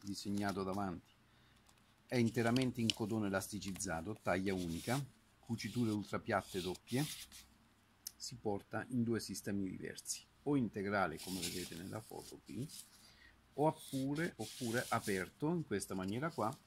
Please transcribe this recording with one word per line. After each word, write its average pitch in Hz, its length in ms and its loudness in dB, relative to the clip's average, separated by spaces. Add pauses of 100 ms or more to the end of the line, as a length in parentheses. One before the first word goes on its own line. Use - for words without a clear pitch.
disegnato 101 600 0
davanti. 95 460 -2 (960)
È 131 100 0
interamente 120 640 4
in 113 120 4
cotone 107 360 0
elasticizzato, 95 960 -2
taglia 95 300 2
unica, 92 500 0 (360)
cuciture 117 520 0
ultrapiatte 101 680 0
doppie. 92 440 0 (1120)
Si - 200 -10
porta 107 540 -4
in 123 120 2
due 113 180 2
sistemi 101 480 -2
diversi, - 540 -6 (220)
o 147 120 4
integrale 98 600 2
come 92 220 -4
vedete 87 360 -4
nella 98 240 -6
foto - 440 -12
qui, 131 240 -6 (880)
oppure, 143 800 0
oppure 113 520 0
aperto 98 640 0
in 170 160 0
questa 98 280 -2
maniera 104 360 0
qua. 120 260 0 (100)